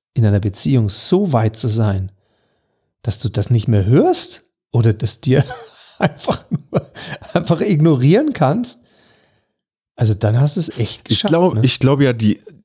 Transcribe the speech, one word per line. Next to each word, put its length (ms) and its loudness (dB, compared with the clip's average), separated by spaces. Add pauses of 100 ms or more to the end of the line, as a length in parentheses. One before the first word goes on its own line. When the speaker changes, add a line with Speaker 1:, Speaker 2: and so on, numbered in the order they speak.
(140)
Speaker 1:
in 120 2
einer 160 2
Beziehung 480 0
so 440 -2
weit 240 0
zu 100 -4
sein, 440 -2 (920)
dass 180 -6
du 100 -6
das 200 -4
nicht 180 0
mehr 180 2
hörst 580 2 (280)
oder 220 2
dass 280 -6
dir 220 2 (280)
<laughs> 280 -20
einfach 500 -4
nur, 420 -6 (420)
einfach 280 0
ignorieren 720 2
kannst, 500 -2 (1120)
also 180 0
dann 260 0
hast 180 0
du's 120 -4
echt 400 -6
Speaker 2:
Ich 100 0
Speaker 1:
geschafft, 100 -2
Speaker 2:
glaub, 260 2
Speaker 1:
ne? 80 0
Speaker 2:
ich 160 0
glaub 220 2
ja, 120 4
die, 260 0 (260)